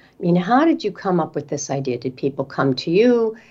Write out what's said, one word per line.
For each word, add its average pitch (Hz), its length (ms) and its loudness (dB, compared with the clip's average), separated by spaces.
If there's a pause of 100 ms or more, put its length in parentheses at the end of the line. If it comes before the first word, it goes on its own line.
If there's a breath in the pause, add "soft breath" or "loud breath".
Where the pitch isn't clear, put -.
I - 220 -20
mean, 175 120 4
how 226 300 4
did 330 180 2
you 208 80 -4
come 180 300 -2
up 156 160 -4
with 143 100 -6
this - 240 -6
idea? 135 260 -4
Did 131 200 -8
people 139 280 -4
come 135 300 -2
to - 160 -6
you? 226 460 2 (140)